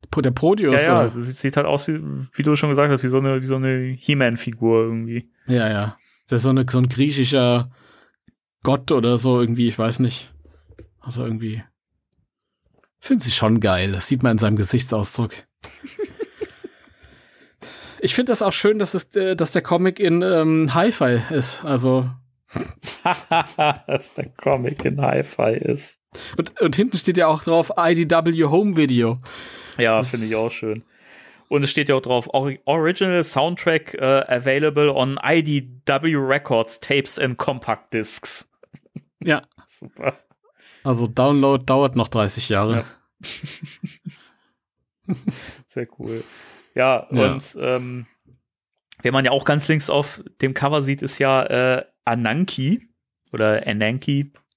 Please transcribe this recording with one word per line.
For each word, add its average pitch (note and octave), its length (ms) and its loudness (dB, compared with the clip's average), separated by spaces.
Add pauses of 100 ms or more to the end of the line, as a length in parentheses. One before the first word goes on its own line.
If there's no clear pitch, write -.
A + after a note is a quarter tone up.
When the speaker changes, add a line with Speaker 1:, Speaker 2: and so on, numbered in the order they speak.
(100)
Speaker 1:
Pro-, D#3 100 0
der B2+ 120 2
Proteus, D3+ 520 2
Speaker 2:
Ja, E3 100 2
ja, E3+ 120 6
Speaker 1:
oder? A#2 80 -4
Speaker 2:
das A#2+ 120 -8
sieht, C3 120 -10
sieht C3+ 180 -2
halt D3 100 2
aus, C#3+ 220 0
wie, D#3 120 -4 (320)
wie - 100 -4
du D3+ 140 4
schon D3 140 0
gesagt C#3+ 220 2
hast, C3 120 0
wie C3 40 0
so C3 100 2
eine, C3+ 220 0
wie C3 60 -6
so C3 100 0
eine C3 440 -2
He-Man-Figur A#2 840 2
irgendwie. A#2 480 -6 (160)
Speaker 1:
Ja, A#2+ 240 2
ja. G#2 260 -4 (320)
Das B2 120 0
ist - 20 -2
so C3+ 80 2
eine, C3 180 2
so B2+ 100 0
ein B2+ 100 2
griechischer B2+ 840 2 (920)
Gott C3 300 0
oder A#2+ 240 2
so B2 240 2
irgendwie, A#2+ 280 2
ich A2 100 -2
weiß A2+ 220 0
nicht. - 340 -2 (680)
Also B2 240 -8
irgendwie. A2 380 -6 (1400)
Find B2+ 220 0
sie A#2+ 60 -2
schon A2 300 2
geil. G2 320 0
Das F#2+ 140 -2
sieht C3 160 0
man B2 100 4
in A2 60 2
seinem G#2+ 180 2
Gesichtsausdruck. A2 760 -2 (300)
<laughs> - 480 -14 (1900)
Ich - 120 0
find B3 140 0
das A3+ 140 0
auch F#3+ 100 2
schön, G#3+ 260 2
dass G3+ 160 -2
es, - 220 -6
äh, F#3 200 2
dass E3 160 0
der F3+ 100 0
Comic F3+ 380 0
in, F3 220 4
ähm, D#3+ 520 2
Hi-Fi D#3+ 460 2 (100)
ist, D3 340 0
also. B2+ 440 2 (400)
Speaker 2:
<laughs> - 560 -12 (840)
Dass C#3 280 -4
der - 220 -8
Comic C3+ 480 -2
in C#3 160 -2
Hi-Fi C3 520 0
ist. - 460 -4 (380)
Speaker 1:
Und, - 240 -6
und F3 140 2
hinten G#3+ 220 0
steht F3 220 0
ja E3 100 4
auch D#3 160 0
drauf, E3 340 2
I E3+ 160 4
D E3 160 0
W E3 360 2
Home F#3 300 2
Video. B2 440 2 (580)
Speaker 2:
Ja, A2 200 4
Speaker 1:
Das A2 120 0
Speaker 2:
finde A2+ 160 0
ich A2 80 0
auch A2+ 160 0
schön. A2 320 -8 (640)
Und C#3+ 140 0
es C#3 80 -2
steht D3 180 -2
ja C#3+ 60 2
auch C3 80 2
drauf, B2 300 -2
Ori-, C#3 320 -2
Original F3 580 0
Soundtrack, D#3+ 720 0
äh, C3+ 340 2
available C#3+ 680 2
on C3+ 300 0
I D#3+ 200 4
D C#3+ 240 -2 (180)
W D3+ 300 0
Records, C3+ 640 0
Tapes C#3 380 -2
and B2+ 200 -2
Compact - 560 -6
Discs. - 540 -4 (760)
Speaker 1:
Ja. D3+ 200 0 (140)
Speaker 2:
<laughs> - 100 -20
Super. - 520 -10 (640)
Speaker 1:
Also A#2+ 240 0
Download C3+ 580 2
dauert C3+ 300 2
noch A#2 140 0
dreißig G#2+ 400 -2
Jahre. A2 360 0 (2250)
Speaker 2:
Ja. F#3+ 80 -4
<laughs> - 0 - (520)
Sehr B2 200 -8 (120)
cool. A2+ 260 -8 (500)
Ja, B2+ 360 2
Speaker 1:
Ja. G#2+ 220 4
Speaker 2:
und, - 280 -10
ähm, B2 460 -4 (960)
wen D3+ 100 0
man C3+ 120 2
ja B2+ 80 2
auch C#3 120 0
ganz D3 240 2
links D#3 220 0
auf C#3+ 320 0 (180)
dem C3+ 140 0
Cover C#3+ 280 0
sieht, C#3 200 -2
ist - 160 -6
ja, C3+ 260 2 (340)
äh, - 60 -6 (200)
Ananki C3 840 -2 (440)
oder G#2+ 340 0
Ananki, B2+ 640 -2 (240)